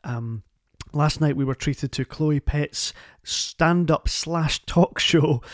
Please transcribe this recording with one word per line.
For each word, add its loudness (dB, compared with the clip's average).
Um, -6
last 0
night 2
we 0
were -2
treated -4
to -4
Chloe 0
Pett's -2
stand-up 0
slash -2
talk 2
show, 4